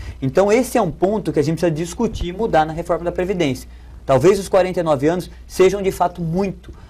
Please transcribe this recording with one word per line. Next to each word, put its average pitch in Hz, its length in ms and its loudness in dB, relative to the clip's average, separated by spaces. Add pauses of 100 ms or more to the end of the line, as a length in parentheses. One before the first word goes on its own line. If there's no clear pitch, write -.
(220)
Então 185 300 2
esse 247 260 2
é 233 40 2
um 180 80 0
ponto 180 420 -2
que 151 80 0
a 147 40 4
gente 156 160 -2
precisa 175 120 2
discutir 175 560 -4
e 175 60 -6
mudar 170 320 0
na 160 80 -6
reforma 170 320 -4
da 175 60 -4
Previdência. 170 580 -2 (360)
Talvez 165 340 4
os 185 100 -8
quarenta 185 300 2
e 175 40 0
nove 147 240 2
anos 175 220 -2 (180)
sejam 190 360 2
de 185 80 0
fato 175 280 -2
muito 175 540 -4 (160)